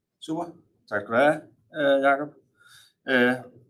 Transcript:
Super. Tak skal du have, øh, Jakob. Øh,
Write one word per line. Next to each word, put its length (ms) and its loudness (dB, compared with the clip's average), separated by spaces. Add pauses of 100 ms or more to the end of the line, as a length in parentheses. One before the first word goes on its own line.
(200)
Super. 240 -8 (440)
Tak 120 -4
skal 140 -8
du 40 4
have, 220 4 (360)
øh, 260 2
Jakob. 260 0 (800)
Øh, 260 2 (360)